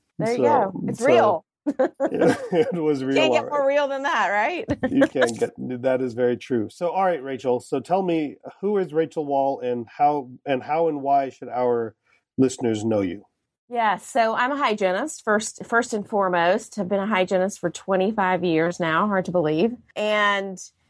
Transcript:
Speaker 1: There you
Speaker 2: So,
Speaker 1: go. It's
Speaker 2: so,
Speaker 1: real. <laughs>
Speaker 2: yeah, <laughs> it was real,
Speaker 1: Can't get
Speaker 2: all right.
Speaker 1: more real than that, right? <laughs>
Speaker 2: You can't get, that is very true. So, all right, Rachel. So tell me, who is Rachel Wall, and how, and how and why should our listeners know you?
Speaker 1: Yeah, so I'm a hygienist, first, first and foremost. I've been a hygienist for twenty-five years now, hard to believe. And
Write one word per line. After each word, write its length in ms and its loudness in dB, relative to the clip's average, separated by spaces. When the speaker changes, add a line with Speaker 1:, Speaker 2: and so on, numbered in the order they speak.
Speaker 1:
There 140 -2
you 60 0
Speaker 2:
So, 80 0
Speaker 1:
go. 420 2
It's 140 -6
Speaker 2:
so, 60 0
Speaker 1:
real. 380 4
<laughs> 0 -
Speaker 2:
yeah, 720 0
<laughs> 0 -
it 280 2
was 220 0
real, 140 0
Speaker 1:
Can't 160 4
get 60 4
Speaker 2:
all 80 0
right. 40 -10
Speaker 1:
more 160 0
real 220 2
than 160 -4
that, 240 0
right? 360 -2
<laughs> 100 -2
Speaker 2:
You 160 4
can't 280 0
get, 220 -2
that 420 -2
is 140 -4
very 220 2
true. 340 -2
So, 200 -4
all 140 0
right, 160 0
Rachel. 380 -2
So 220 -6
tell 200 0
me, 360 -2
who 180 0
is 140 -2
Rachel 340 -2
Wall, 320 0
and 300 -4
how, 420 0
and 160 0
how 240 0
and 160 -2
why 280 2
should 180 -14
our 480 0
listeners 460 0
know 160 2
you? 240 -4
Speaker 1:
Yeah, 280 0
so 400 0
I'm 160 0
a 40 -2
hygienist, 680 -2
first, 420 -2
first 260 0
and 160 -6
foremost. 720 0
I've 100 -4
been 120 0
a 80 -4
hygienist 500 0
for 120 -4
twenty-five 720 0
years 340 0
now, 300 2
hard 160 0
to 80 -6
believe. 420 2
And 600 0